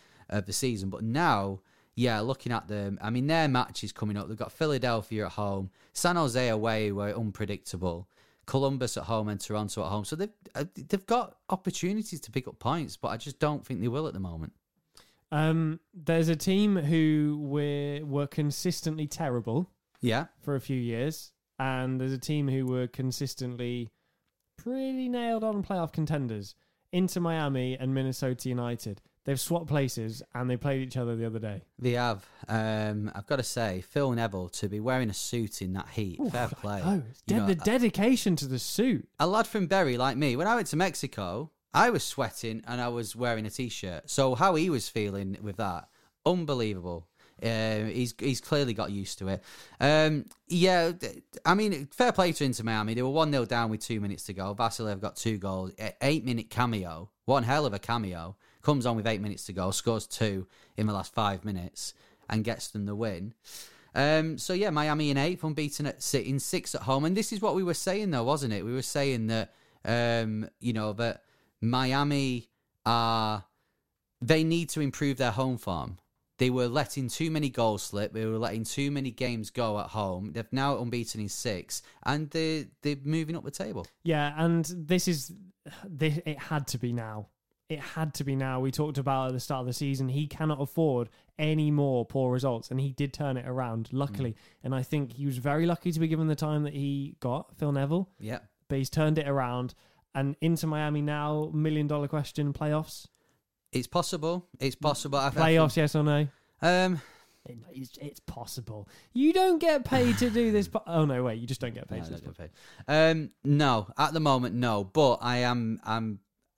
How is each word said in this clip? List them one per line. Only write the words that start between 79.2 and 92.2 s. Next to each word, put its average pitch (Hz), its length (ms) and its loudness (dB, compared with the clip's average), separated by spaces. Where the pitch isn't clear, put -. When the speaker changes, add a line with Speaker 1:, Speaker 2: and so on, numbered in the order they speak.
Speaker 1:
go 110 280 -2
at - 100 -6
home. 98 440 -4
They're 113 200 -8
now 135 260 0
unbeaten 117 420 -4
in 101 80 -4
six, - 540 -6
and 147 260 -2
they're, 160 340 0
they're 147 220 0
moving 160 320 0
up - 80 -8
the 143 60 -8
table. 196 360 -8
Speaker 2:
Yeah, 147 340 2
and 165 260 4
this 175 320 0
is, 165 260 -2
this, 156 380 0
it 151 140 -4
had 147 300 -4
to 127 100 -6
be 120 160 -2
now. 110 340 -8
It 156 100 -6
had 160 360 -4
to 143 100 -6
be 135 120 0
now. 131 220 -2
We 131 140 0
talked 151 240 -2
about 135 320 0
at 127 60 -2
the 131 60 -4
start 131 200 -4
of 123 60 -4
the 123 80 -4
season, 135 340 -2
he 143 180 -2
cannot 151 360 -2
afford 139 480 2
any 156 320 4
more 139 360 4
poor 127 260 2